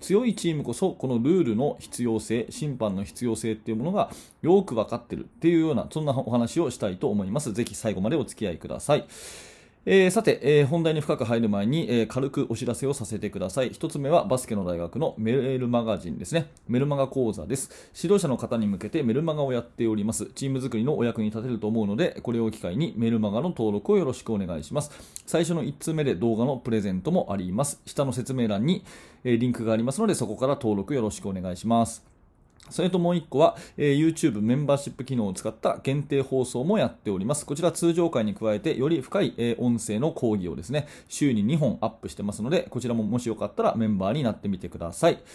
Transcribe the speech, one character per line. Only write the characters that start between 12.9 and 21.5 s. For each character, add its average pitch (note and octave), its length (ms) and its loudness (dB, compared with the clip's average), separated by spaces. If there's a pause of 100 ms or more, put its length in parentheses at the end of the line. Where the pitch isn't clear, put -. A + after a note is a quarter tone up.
さ A#2 100 -8
せ G#2+ 140 -6
て G2 120 -4
く F#2+ 100 -6
だ F#2 100 -2
さ C3 140 0
い。 A#2 60 -2
一 - 180 -6
つ D3+ 100 -6
目 C#3 120 0
は E3+ 140 6
バ B2+ 140 2
ス - 80 -6
ケ A2+ 80 -2
の G2+ 100 0
大 F2 140 -2
学 E2+ 220 -4
の D#3+ 180 0
メ A2+ 140 2
ー C3 260 2
ル B2+ 80 -2
マ A#2+ 160 2
ガ A2 160 0
ジ F2 100 -10
ン D#2 100 -6
で - 60 -10
す - 80 -8
ね。 D#3 200 0 (160)
メ A#2+ 100 2
ル C#3 80 2
マ D3 100 0
ガ C3+ 120 2
講 B2+ 240 0
座 E2+ 140 -8
で B2 100 -2
す。 - 340 -10 (100)
指 E3+ 80 -2
導 G3 140 6
者 E3 60 0
の A#2+ 80 2
方 A#2 220 -2
に G#2+ 100 2
向 G2+ 100 -2
け G#2 120 -8
て D#3+ 120 0
メ A2+ 100 4
ル D3 120 2
マ D#3+ 100 0
ガ D3+ 80 -2
を C3+ 100 0
や A#2+ 60 2
っ A#2+ 80 -6
て A#2 220 0
お A2 80 2
り G2+ 80 0
ま A2+ 80 0
す。 - 140 -4 (100)
チ C#3 100 -4
ー C3+ 60 0
ム C3 80 -2
作 B2+ 160 -4
り A2 80 2
の C#3+ 120 2
お A#2 80 0
役 A#2 160 -2
に G#2+ 100 0
立 A2 120 -6
て B2+ 60 -4
る A#2 100 -2